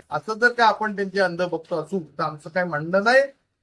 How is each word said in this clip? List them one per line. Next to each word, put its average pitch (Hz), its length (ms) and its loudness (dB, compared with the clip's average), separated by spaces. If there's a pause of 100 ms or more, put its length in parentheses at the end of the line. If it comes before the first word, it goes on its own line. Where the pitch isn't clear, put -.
(100)
असं 151 240 -4
जर 240 180 2
का 240 140 4
आपण 214 300 0
त्यांचे 196 240 -2
अंधभक्त 170 540 -2
असू 165 260 -4
तर 165 220 -8
आमचं 151 280 -8
काय 180 140 -2
म्हणणं 170 400 -2
नाही, 262 180 6 (400)